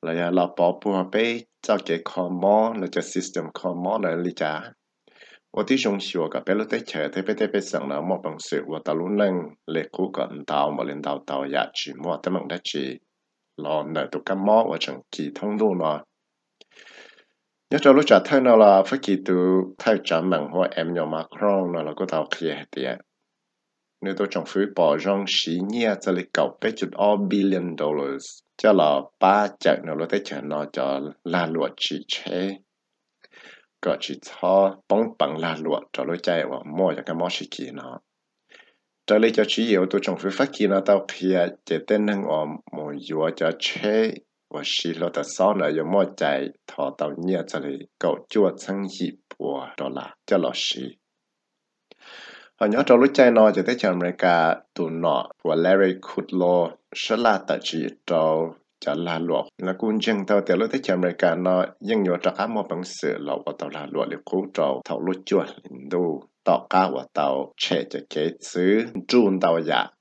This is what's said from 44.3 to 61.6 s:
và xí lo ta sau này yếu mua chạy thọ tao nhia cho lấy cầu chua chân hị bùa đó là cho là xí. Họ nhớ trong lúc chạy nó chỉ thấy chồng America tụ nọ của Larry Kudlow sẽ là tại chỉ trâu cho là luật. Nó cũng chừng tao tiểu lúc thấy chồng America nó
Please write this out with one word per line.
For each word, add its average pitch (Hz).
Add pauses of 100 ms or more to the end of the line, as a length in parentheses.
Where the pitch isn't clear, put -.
và 73
xí -
lo 85
ta 76
sau 95
này 85
yếu 78
mua 98 (120)
chạy 69 (180)
thọ 69
tao 76 (160)
nhia 90
cho -
lấy 69 (220)
cầu 80
chua 98
chân - (240)
hị - (320)
bùa 67 (100)
đó 69
là 67 (100)
cho 98
là 73
xí. - (1800)
Họ 110
nhớ 117
trong 120
lúc 139
chạy 123
nó 110
chỉ 98
thấy 120
chồng 98
America 87 (180)
tụ 82
nọ 80 (140)
của 80
Larry 92
Kudlow 90 (260)
sẽ -
là 110
tại -
chỉ - (180)
trâu 80 (240)
cho -
là 82
luật. 85 (160)
Nó 92
cũng 110
chừng 101
tao 101
tiểu 92
lúc 110
thấy 135
chồng 92
America 87
nó 92 (140)